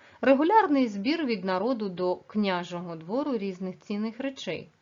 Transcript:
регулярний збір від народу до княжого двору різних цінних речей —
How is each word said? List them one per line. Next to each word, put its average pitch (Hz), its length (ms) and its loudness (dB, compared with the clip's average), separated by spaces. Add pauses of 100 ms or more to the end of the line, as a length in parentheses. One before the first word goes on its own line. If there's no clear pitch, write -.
(200)
регулярний 285 680 6
збір 247 360 -2
від 214 200 -2
народу 202 440 0
до 180 280 -2
княжого 175 800 -4
двору 233 420 -4
різних 185 400 -6
цінних 214 420 -6
речей — 269 480 -8 (140)